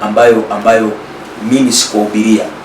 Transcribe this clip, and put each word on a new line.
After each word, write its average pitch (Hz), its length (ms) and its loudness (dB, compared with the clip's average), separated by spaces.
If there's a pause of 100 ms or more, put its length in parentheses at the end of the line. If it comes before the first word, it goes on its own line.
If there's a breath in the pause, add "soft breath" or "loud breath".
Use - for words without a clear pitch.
ambayo, 110 500 2
ambayo 107 400 0 (600)
mimi 127 200 2
sikuhubiria 107 720 0 (220)